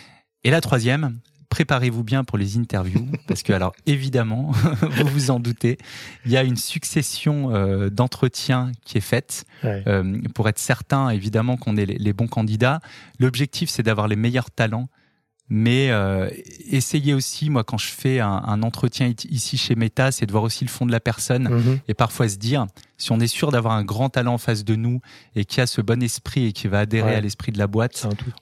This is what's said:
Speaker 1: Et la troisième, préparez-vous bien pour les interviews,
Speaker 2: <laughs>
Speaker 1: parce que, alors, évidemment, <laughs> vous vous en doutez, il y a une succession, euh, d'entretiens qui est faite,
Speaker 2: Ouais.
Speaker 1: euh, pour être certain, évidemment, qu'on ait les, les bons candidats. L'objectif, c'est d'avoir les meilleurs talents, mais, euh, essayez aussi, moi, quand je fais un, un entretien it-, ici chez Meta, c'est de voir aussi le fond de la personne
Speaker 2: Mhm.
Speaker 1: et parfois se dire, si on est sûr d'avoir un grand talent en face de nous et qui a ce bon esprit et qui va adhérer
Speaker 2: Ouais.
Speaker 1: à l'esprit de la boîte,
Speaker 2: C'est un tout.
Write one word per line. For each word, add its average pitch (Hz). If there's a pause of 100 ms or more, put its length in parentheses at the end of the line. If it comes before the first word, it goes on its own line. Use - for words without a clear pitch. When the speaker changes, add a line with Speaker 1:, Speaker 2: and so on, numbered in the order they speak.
(440)
Speaker 1:
Et 117
la 160
troisième, 123 (300)
préparez-vous 123
bien 135
pour 107
les 98
interviews, 104 (120)
Speaker 2:
<laughs> -
Speaker 1:
parce -
que, 101
alors, 92 (120)
évidemment, 131
<laughs> 131
vous 147
vous 135
en 123
doutez, 120 (480)
il 117
y 127
a 131
une 123
succession, 143
euh, 98
d'entretiens 127 (140)
qui -
est 101
faite, - (180)
Speaker 2:
Ouais. 101
Speaker 1:
euh, 98 (160)
pour 110
être -
certain, 135
évidemment, 110
qu'on 107
ait 104
les, 95
les 104
bons 113
candidats. 113 (400)
L'objectif, 131
c'est -
d'avoir 107
les 107
meilleurs 120
talents, 117 (600)
mais, 120
euh, 98 (420)
essayez 143
aussi, 139
moi, 127
quand 113
je -
fais 131
un, 104
un 104
entretien 120
it-, 120
ici -
chez -
Meta, 117
c'est 120
de 98
voir 107
aussi 113
le 127
fond -
de 120
la 113
personne 123
Speaker 2:
Mhm. 123 (100)
Speaker 1:
et 107
parfois 117
se 98
dire, 117 (320)
si -
on 113
est 117
sûr 147
d'avoir 113
un 104
grand 107
talent 120
en -
face 110
de 107
nous 120 (340)
et 104
qui -
a 127
ce -
bon 117
esprit 120
et 101
qui -
va 101
adhérer 107
Speaker 2:
Ouais. 113
Speaker 1:
à 107
l'esprit 104
de 104
la 101
boîte, 113
Speaker 2:
C'est -
un 104
tout. 110 (100)